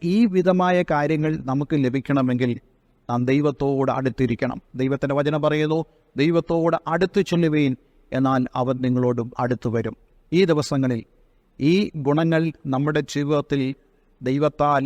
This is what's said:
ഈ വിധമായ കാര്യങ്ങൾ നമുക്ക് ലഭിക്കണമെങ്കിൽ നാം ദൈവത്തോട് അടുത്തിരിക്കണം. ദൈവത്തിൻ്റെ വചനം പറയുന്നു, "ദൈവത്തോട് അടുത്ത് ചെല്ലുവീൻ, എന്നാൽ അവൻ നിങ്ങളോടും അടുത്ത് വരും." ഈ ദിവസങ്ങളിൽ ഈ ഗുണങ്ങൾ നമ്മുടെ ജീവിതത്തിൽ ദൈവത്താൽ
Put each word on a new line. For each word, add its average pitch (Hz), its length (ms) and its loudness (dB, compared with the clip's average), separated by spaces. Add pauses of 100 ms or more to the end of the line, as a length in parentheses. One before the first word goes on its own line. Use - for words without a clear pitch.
ഈ 170 100 0 (120)
വിധമായ 180 580 2
കാര്യങ്ങൾ 151 480 0 (140)
നമുക്ക് 139 300 -2
ലഭിക്കണമെങ്കിൽ 127 760 0 (580)
നാം 120 160 0
ദൈവത്തോട് 139 680 0
അടുത്തിരിക്കണം. 127 680 -2 (160)
ദൈവത്തിൻ്റെ 139 400 -2
വചനം 147 260 0
പറയുന്നു, 151 360 0 (380)
"ദൈവത്തോട് 165 600 2 (100)
അടുത്ത് 180 340 0
ചെല്ലുവീൻ, 151 520 2 (380)
എന്നാൽ 131 300 0 (140)
അവൻ 127 260 -2
നിങ്ങളോടും 123 460 0 (120)
അടുത്ത് 123 300 -2
വരും." 110 260 -4 (360)
ഈ 170 140 4
ദിവസങ്ങളിൽ 135 560 0 (580)
ഈ 156 140 2 (220)
ഗുണങ്ങൾ 160 460 0 (260)
നമ്മുടെ 147 340 0
ജീവിതത്തിൽ 143 600 -2 (600)
ദൈവത്താൽ 143 640 0